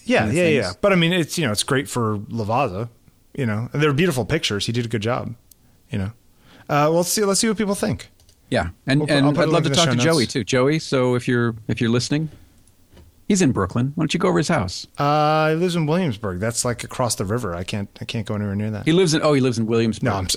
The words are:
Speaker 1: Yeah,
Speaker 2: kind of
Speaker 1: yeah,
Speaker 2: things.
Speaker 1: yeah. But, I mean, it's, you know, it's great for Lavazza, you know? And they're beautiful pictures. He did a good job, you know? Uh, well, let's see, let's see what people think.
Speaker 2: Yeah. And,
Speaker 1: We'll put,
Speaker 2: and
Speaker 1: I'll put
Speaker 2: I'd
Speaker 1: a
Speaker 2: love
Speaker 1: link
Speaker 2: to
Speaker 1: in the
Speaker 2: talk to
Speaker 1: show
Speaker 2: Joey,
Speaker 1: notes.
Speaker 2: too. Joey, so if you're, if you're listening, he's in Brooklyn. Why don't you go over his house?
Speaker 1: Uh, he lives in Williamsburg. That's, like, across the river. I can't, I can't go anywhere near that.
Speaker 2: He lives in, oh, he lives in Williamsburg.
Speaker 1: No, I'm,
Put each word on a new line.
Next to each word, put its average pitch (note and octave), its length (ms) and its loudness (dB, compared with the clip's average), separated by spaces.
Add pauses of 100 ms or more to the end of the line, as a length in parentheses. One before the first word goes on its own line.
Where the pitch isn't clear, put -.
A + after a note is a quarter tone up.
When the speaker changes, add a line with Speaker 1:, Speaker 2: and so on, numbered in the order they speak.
Speaker 1:
Yeah, B3 160 2
Speaker 2:
kind G#2+ 100 0
of B2 60 0
Speaker 1:
yeah, F3+ 80 2
Speaker 2:
things. D#3 120 4
Speaker 1:
yeah. F#2 240 -2
But, G3+ 120 2
I F#3 40 4
mean, E3 160 4
it's, E3+ 240 -2
you E3 80 0
know, A2 80 0
it's G#2 120 -2
great C#3 260 0
for G#2+ 280 -2
Lavazza, A2 720 -2 (460)
you C#3 100 -4
know? A2 280 -2
And C#3+ 100 0
they're D3+ 100 4
beautiful C3+ 320 0
pictures. G#2 420 -2
He A#2 60 -4
did A#2+ 140 -2
a - 20 -8
good A2 140 -4
job, A#2 320 -4 (560)
you G#2 80 -4
know? G2 140 -4 (560)
Uh, D3+ 200 4
well, D#3+ 60 2
let's F3+ 160 2
see, A3 140 0
let's G3 160 2
see A#3 80 2
what G#3+ 100 0
people G3+ 160 0
think. - 340 -4 (400)
Speaker 2:
Yeah. F#2 220 0 (160)
And, C#3 140 2
Speaker 1:
We'll D3 80 -2
put, D3+ 80 2
Speaker 2:
and C#3 100 4
Speaker 1:
I'll D3 60 4
put D3+ 100 2
Speaker 2:
I'd D3+ 60 2
Speaker 1:
a - 20 2
Speaker 2:
love D#3+ 140 2
Speaker 1:
link - 0 -
Speaker 2:
to E3 40 0
Speaker 1:
in C#3 40 0
the C#3 200 2
Speaker 2:
talk - 40 2
to A#2+ 40 2
Speaker 1:
show B2 120 2
Speaker 2:
Joey, D3+ 100 2
Speaker 1:
notes. - 100 -4
Speaker 2:
too. A#2 120 -2
Joey, C3 340 2
so B2+ 380 0
if B2 120 -2
you're, A#2+ 260 2 (140)
if A#2+ 120 -2
you're A2+ 100 2
listening, C#3+ 380 0 (1000)
he's G3 160 2
in C#3 100 6
Brooklyn. A#2+ 440 0
Why E3 60 0
don't D#3+ 120 0
you E3+ 60 0
go F#3 80 2
over E3+ 100 2
his D#3 100 0
house? B2+ 380 -2 (120)
Speaker 1:
Uh, D3+ 520 2
he D#3 60 0
lives F3 180 0
in E3 120 0
Williamsburg. B2 520 -2
That's, A2+ 260 -2
like, A#2+ 200 -2
across - 320 -2
the A2+ 80 -4
river. G#2 320 -4
I F#2 80 -6
can't, G2+ 240 -6 (120)
I A3+ 40 -8
can't A#2 220 -6
go A2 100 -4
anywhere G2+ 180 -4
near G#2+ 160 -2
that. G#2 140 -6
Speaker 2:
He D#3 80 2
lives E3+ 220 2
in, D3+ 80 0
oh, D3+ 100 2
he C#3 80 4
lives B2+ 180 0
in A2+ 80 0
Williamsburg. A2+ 380 0
Speaker 1:
No, A2 100 0
I'm, F#2 120 -2 (100)